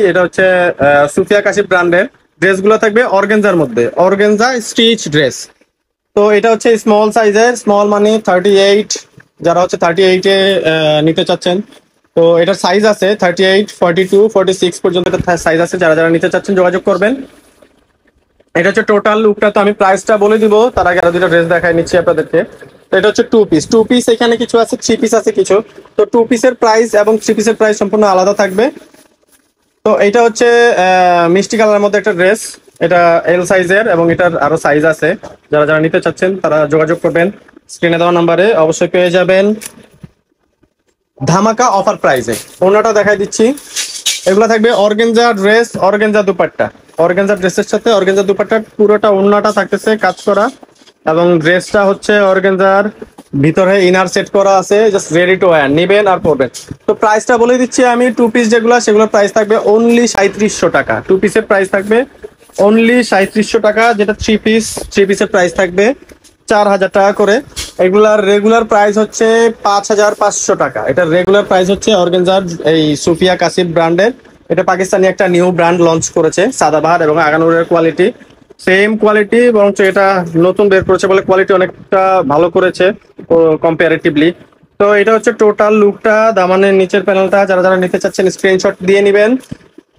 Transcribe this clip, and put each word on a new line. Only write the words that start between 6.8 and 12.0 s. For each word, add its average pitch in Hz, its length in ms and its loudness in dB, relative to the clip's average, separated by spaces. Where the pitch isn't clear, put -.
সাইজের, 226 440 2
small 208 380 0
money 208 340 0
থার্টি 185 320 0
এইট, 202 320 0
যারা 170 200 0
হচ্ছে 185 160 -4
থার্টি 175 240 -2
এইটে, 190 240 0
আহ, 156 520 0
নিতে 165 220 -2
চাচ্ছেন। 180 280 -2